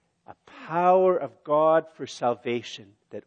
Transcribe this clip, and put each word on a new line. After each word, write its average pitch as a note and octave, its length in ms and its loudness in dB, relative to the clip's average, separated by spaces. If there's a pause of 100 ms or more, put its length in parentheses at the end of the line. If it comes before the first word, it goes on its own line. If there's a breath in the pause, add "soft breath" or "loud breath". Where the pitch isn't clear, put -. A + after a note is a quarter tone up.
(260)
A - 100 -20 (320)
power F3+ 480 4
of - 280 -10
God D#3+ 500 2
for C#3 140 -14
salvation A#2+ 880 -6 (160)
that G#2 160 -14